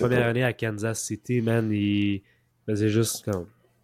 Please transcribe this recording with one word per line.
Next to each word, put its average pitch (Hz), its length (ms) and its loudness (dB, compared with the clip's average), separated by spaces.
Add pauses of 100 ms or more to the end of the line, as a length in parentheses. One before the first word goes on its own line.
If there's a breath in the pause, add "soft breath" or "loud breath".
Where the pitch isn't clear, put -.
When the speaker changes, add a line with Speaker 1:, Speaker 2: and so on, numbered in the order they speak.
Speaker 1:
premières 123 160 4
Speaker 2:
pas. 117 60 2
Speaker 1:
années 117 180 0
à 120 80 0
Kansas 110 500 -4
City, 120 380 -4
man, 113 320 2
il 101 500 0 (420 soft breath)
faisait 107 220 0
juste 110 420 0
comme 90 180 -4 (360)